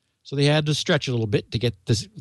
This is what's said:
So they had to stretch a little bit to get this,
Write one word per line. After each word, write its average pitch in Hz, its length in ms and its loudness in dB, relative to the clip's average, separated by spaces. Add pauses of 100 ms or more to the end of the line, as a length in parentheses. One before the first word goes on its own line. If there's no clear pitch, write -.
(240)
So 139 140 -8
they 143 80 2
had 151 220 2
to 156 60 0
stretch - 340 0
a 135 40 -2
little 113 160 0
bit - 240 -2
to - 80 -2
get 117 140 0 (120)
this, 113 220 0 (140)